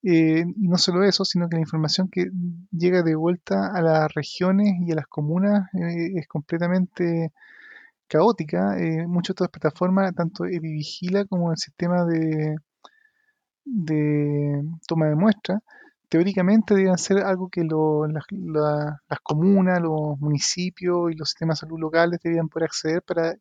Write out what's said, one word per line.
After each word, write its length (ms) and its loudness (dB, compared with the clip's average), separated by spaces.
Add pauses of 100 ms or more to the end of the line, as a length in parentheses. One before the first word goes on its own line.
eh, 420 4 (120)
y 120 0
no 100 2
solo 240 2
eso, 220 2
sino 240 -2
que 80 -2
la 60 0
información 460 -2
que 220 -4 (400)
llega 320 2
de 140 2
vuelta 580 -2
a 80 0
las 320 2
regiones 600 2 (120)
y 60 -2
a 20 0
las 140 -4
comunas, 680 0
eh, 400 -2
es 140 -4
completamente 1040 -2 (760)
caótica. 720 2
Eh, 300 -2
muchas 260 -2
de 100 -2
estas 160 -8
plataformas, 540 0
tanto 300 -4
Epivigila 800 -4
como 260 -2
el 80 -2
sistema 460 -2
de, 520 0 (1080)
de 960 0 (240)
toma 220 2
de 80 2
muestra, 460 0 (460)
teóricamente 680 4
deben 220 4
ser 260 0
algo 240 -2
que 160 -2
lo-, 420 0
las, 240 -4
la-, 760 -2
las 120 -6
comunas, 600 2
los 400 -2
municipios 920 -2
y 60 -6
los 140 -6
sistemas 280 -2
de 80 -14
salud 140 -10
locales 420 2
debían 260 0
poder 180 -2
acceder 360 -4
para 380 -2